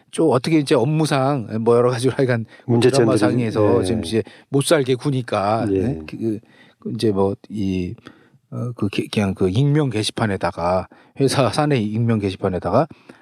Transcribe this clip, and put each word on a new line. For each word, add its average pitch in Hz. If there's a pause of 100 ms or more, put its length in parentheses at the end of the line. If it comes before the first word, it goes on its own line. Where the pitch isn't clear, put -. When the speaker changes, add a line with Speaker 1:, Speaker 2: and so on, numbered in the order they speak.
(100)
Speaker 1:
좀 165
어떻게 143
이제 147
업무상 139 (140)
뭐 117
여러 123
가지로 123
하여간 120 (200)
Speaker 2:
문제점들이 117
Speaker 1:
드라마상에서 110
Speaker 2:
예. 92
Speaker 1:
지금 104
이제 110 (260)
못 139
살게 135
구니까, 113
Speaker 2:
예. 98
Speaker 1:
예? 95
그, 107 (380)
그 -
이제 110
뭐 98 (160)
이, 92 (560)
어, 120
그 107
게-, -
그냥 98
그 92
익명 143
게시판에다가 95 (320)
회사 131
사내 147
익명 110
게시판에다가 98 (360)